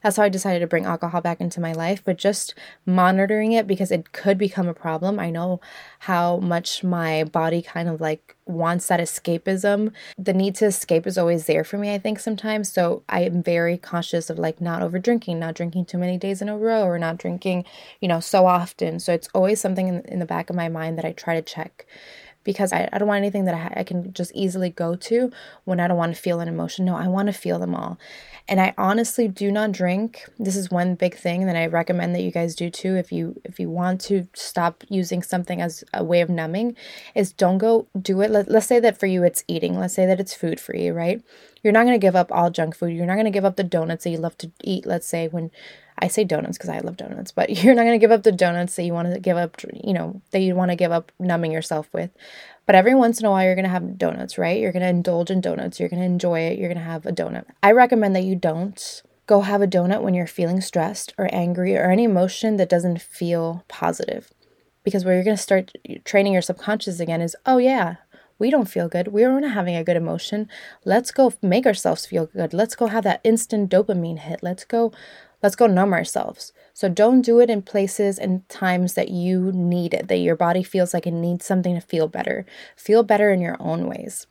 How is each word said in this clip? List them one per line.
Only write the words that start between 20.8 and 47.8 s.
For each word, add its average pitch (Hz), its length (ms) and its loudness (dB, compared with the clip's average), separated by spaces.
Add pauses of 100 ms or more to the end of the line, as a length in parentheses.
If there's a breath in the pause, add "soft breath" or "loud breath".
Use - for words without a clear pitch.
that 160 80 -6
I 165 80 -4
try 165 220 -4
to 165 60 -2
check, - 440 -14 (580 loud breath)
because 190 300 -2
I, 170 180 0
I - 60 -4
don't 208 100 0
want 202 120 0
anything 202 260 0
that 175 100 0
I, 165 240 -8
I - 60 -2
can 180 260 -8
just 180 240 -8
easily 185 340 -2
go 170 280 -4
to 240 340 -2 (320 loud breath)
when 180 160 -2
I 175 80 2
don't 180 80 2
wanna 170 180 0
feel 170 280 -4
an 165 80 -6
emotion. 165 340 -4
No, 180 140 0
I 170 100 -2
wanna 196 240 0
feel 175 260 -4
them 175 160 -4
all. - 240 -8 (520 loud breath)
And 190 100 2
I 190 180 2
honestly 214 520 0
do 196 240 -4
not 214 180 -2
drink. 185 540 -4 (120)
This 196 200 -4
is 185 120 -6
one 180 260 0
big 180 200 -2
thing 180 300 -4
that 180 100 0
I 165 120 0
recommend 175 460 -2
that 180 100 -2
you 180 80 -2
guys 170 240 -4
do 170 140 -6
too, 190 280 -4
if 180 120 -4
you, 165 360 -6
if - 120 -16
you 175 120 -6
want 180 320 -2
to 185 320 -2
stop - 560 -4
using 180 340 -2
something 180 380 -6
as 170 320 -6
a - 100 -2
way 170 160 4
of 165 100 0
numbing, 175 460 -2 (400 loud breath)
is 196 160 0
don't 190 260 2
go 220 300 2 (100)
do 190 220 -2
it. 208 120 2
Let, 208 200 2
let's 214 160 4
say 240 140 4
that 226 180 2
for 202 60 0
you 185 180 2
it's 175 240 2
eating. 175 320 -2
Let's 185 140 -2
say 185 120 2
that 185 140 4
it's 190 140 -6
food 170 260 -4
for - 160 -10
you, 175 160 -2
right? 170 320 -4 (400 soft breath)
You're 214 80 4
not 226 140 6
gonna 247 120 4
give 185 200 4
up 175 160 2
all 175 160 2
junk 165 260 -4
food. 170 180 -4
You're 170 120 -4
not 185 100 0
gonna 214 160 2
give 196 140 2
up 190 100 2
the 196 80 0
donuts 170 400 -2
that 175 60 -2
you 165 80 -4
love 165 220 -6
to 165 120 -14 (100)
eat, - 240 -4
let's - 220 -4
say, 165 220 -4
when 165 200 -6 (480 loud breath)
I - 100 0
say 214 180 2
donuts 160 320 -4
'cause 180 120 -12
I 160 100 -6
love 175 180 -8
donuts, - 340 -12
but - 180 0
<laughs> 175 140 -2
you're 247 120 10
not 233 100 4